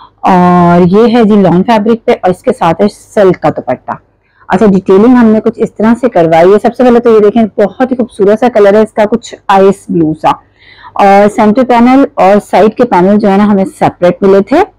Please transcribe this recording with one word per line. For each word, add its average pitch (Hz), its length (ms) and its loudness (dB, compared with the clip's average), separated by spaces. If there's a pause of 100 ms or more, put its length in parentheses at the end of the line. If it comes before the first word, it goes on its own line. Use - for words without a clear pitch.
(260)
और 180 640 2
ये 220 180 2
है 233 180 0
जी 202 160 2
लॉन 175 220 0
फैब्रिक 226 420 -2
पे - 80 0
और - 160 -4
इसके 202 240 -4
साथ 170 280 -2
है 208 80 0
सिल्क - 480 -2
का 151 140 -4
दुपट्टा। - 500 -10 (460)
अच्छा, 220 180 -2
detailing 196 500 2
हमने 220 240 2
कुछ 226 180 -6
इस 214 180 -4
तरह 226 180 -2
से 240 140 -4
करवाई 165 420 0
है। 208 80 2
सबसे 240 260 -4
पहले 240 160 2
तो 240 120 0
ये 214 80 2
देखें, 208 260 0 (120)
बहुत 233 320 -4
ही 254 60 -4
खूबसूरत 214 420 -2
सा 254 120 -2
color 202 260 2
है 220 60 2
इसका, 214 240 -2
कुछ - 280 -8 (160)
ice 196 400 0
blue 165 240 -2
सा। 151 160 -4 (680)
और 202 320 2
center 214 360 0
panel 247 420 2 (140)
और 196 200 2
side 208 360 0
के 254 100 0
panel 190 320 0
जो 208 100 -2
है 196 100 0
ना, 208 60 0
हमें 202 220 0
separate 180 560 -4
मिले 196 200 2
थे 311 200 0 (160)